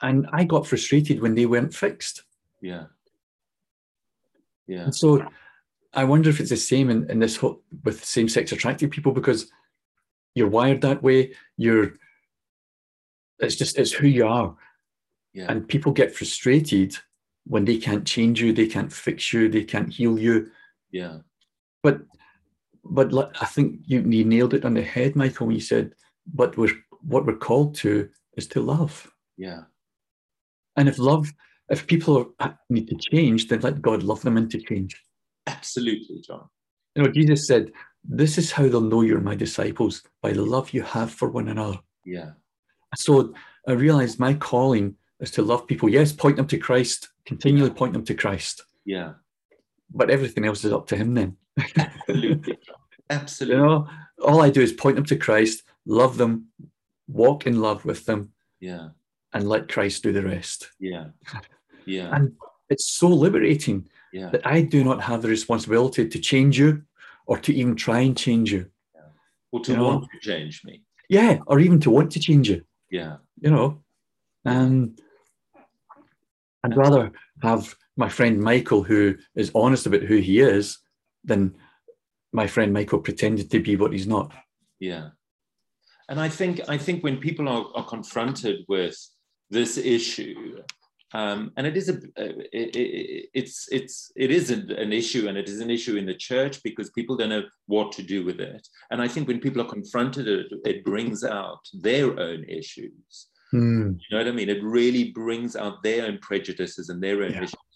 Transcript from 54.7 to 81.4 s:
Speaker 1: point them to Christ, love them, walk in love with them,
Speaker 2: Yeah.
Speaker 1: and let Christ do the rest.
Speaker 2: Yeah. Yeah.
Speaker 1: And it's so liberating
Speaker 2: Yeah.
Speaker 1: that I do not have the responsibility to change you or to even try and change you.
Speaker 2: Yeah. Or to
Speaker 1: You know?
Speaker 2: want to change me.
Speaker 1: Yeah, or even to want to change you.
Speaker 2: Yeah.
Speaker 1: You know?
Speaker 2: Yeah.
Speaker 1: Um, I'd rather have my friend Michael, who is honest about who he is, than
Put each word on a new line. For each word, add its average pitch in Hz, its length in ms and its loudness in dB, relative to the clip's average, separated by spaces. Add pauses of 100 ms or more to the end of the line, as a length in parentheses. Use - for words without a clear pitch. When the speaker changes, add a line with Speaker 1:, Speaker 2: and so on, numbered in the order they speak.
Speaker 1:
point 135 240 2
them 143 100 -2
to - 100 0
Christ, 110 460 2 (240)
love 120 300 4
them, 113 320 0 (600)
walk 135 380 2
in 117 140 2
love 107 240 -2
with 104 220 -6
them, 104 260 -4 (260)
Speaker 2:
Yeah. 87 300 -14 (440)
Speaker 1:
and 101 160 -4
let 107 200 0
Christ 101 340 -4
do 107 100 0
the 98 100 -2
rest. 92 480 -8 (100)
Speaker 2:
Yeah. 87 280 -12 (800)
Yeah. 95 280 -6
Speaker 1:
And 143 180 2 (360)
it's - 220 -2
so - 180 2
liberating 143 800 2 (240)
Speaker 2:
Yeah. 92 180 -12
Speaker 1:
that 120 160 -2
I 160 160 4
do 151 200 2
not 127 200 0
have 117 200 -4
the 117 60 -2
responsibility 113 800 0
to - 100 -8
change 135 400 4
you 147 240 4 (440)
or 113 120 0
to - 160 0
even 123 220 0
try 117 240 0
and 131 160 2
change 117 360 0
you. 92 180 -4 (240)
Speaker 2:
Yeah. 80 60 -20 (520)
Or 120 80 -4
to 127 120 -2
Speaker 1:
You 117 60 2
know? 123 100 2
Speaker 2:
want 139 220 -2
to - 100 -20
change 78 440 -8
me. - 180 -20 (260)
Speaker 1:
Yeah, 202 380 6
or 143 140 6
even 175 200 8
to 139 100 4
want 151 220 6
to 165 80 -6
change 143 300 6
you. 87 140 -2 (260)
Speaker 2:
Yeah. 80 280 -8 (220)
Speaker 1:
You 147 100 2
know? 143 320 2 (600)
Speaker 2:
Yeah. 127 160 0
Speaker 1:
Um, 131 360 2 (1700)
I'd 120 120 0
rather 135 360 4 (300)
have 113 320 0 (220)
my 117 120 0
friend 113 320 2
Michael, 113 420 2
who 101 340 2 (180)
is 107 200 -2
honest 127 320 4
about 98 160 2
who 104 140 2
he 95 240 4
is, 101 380 2 (460)
than 98 320 0 (760)